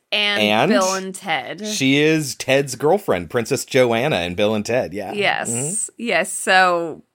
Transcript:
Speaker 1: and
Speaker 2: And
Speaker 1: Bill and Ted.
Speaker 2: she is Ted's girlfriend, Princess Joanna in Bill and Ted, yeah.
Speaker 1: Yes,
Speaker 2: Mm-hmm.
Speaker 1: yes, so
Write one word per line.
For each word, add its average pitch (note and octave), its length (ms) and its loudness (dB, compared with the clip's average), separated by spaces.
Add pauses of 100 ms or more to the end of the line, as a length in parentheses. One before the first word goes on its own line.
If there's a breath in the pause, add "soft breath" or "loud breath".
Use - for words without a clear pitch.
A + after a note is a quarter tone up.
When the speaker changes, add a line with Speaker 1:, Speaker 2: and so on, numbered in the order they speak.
(120)
Speaker 1:
and G#3 280 0
Speaker 2:
And G#2+ 300 4
Speaker 1:
Bill F#3+ 240 2
and F#3+ 200 -6
Ted. D#3 520 -8
Speaker 2:
she C#3 300 2
is D3+ 400 2
Ted's C3+ 400 0
girlfriend, C#3 540 0
Princess A#2+ 340 -2
Joanna B2 560 2
in F2 160 -4
Bill G#2 180 2
and G#2 100 -2
Ted, A2+ 300 -2
yeah. G2 180 -8
Speaker 1:
Yes, F#3+ 380 -2
Speaker 2:
Mm-hmm. C3+ 520 -6
Speaker 1:
yes, G3+ 300 -2
so F3 720 2 (120)